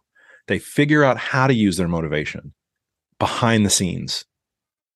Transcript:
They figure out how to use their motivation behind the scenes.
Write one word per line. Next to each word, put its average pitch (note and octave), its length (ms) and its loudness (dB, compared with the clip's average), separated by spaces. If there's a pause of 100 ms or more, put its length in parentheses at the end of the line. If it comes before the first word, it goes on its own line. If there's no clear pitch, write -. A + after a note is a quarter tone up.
(480)
They F#2+ 100 -2
figure D3 460 2
out B2 140 4
how C3 280 0
to C3+ 80 4
use G2+ 220 2
their F2+ 100 0
motivation D2+ 680 -4 (680)
behind A2+ 440 2
the F#2+ 60 0
scenes. - 540 -4 (720)